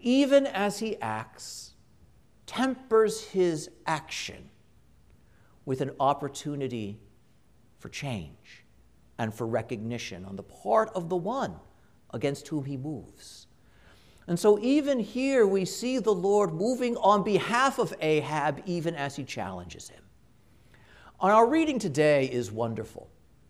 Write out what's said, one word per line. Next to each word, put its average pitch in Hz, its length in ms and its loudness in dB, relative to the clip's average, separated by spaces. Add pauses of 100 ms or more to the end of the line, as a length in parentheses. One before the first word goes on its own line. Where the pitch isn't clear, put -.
even 269 440 6
as 202 340 -2
he 220 220 -6
acts, - 680 -10 (760)
tempers 220 800 0
his 175 440 0 (160)
action - 640 -6 (1160)
with 131 160 -2
an 135 180 -4
opportunity 135 1000 -2 (800)
for - 120 -16
change - 760 -10 (540)
and 113 120 -4
for 113 140 -6
recognition 113 800 -6
on 98 100 -12
the 98 60 -10
part 220 540 0
of 170 140 -6
the 185 60 -2
one 196 380 -4 (580)
against 139 360 -4
whom 147 180 -6
he 139 100 -8
moves. 131 720 -12 (800)
And 175 140 -2
so 208 240 6
even 277 360 2
here 254 460 2
we 190 180 2
see 247 360 -4
the 214 140 2
Lord 196 380 2
moving 233 460 -2
on 196 260 4
behalf 226 540 2
of 190 240 -2
Ahab 151 640 0
even 170 300 -4
as 139 200 -6
he 143 80 -8
challenges 90 640 -10
him. - 120 -20 (1200)
And 190 100 6
our 226 160 8
reading 311 300 2
today 151 540 4
is 120 200 -2
wonderful. 110 600 -6 (380)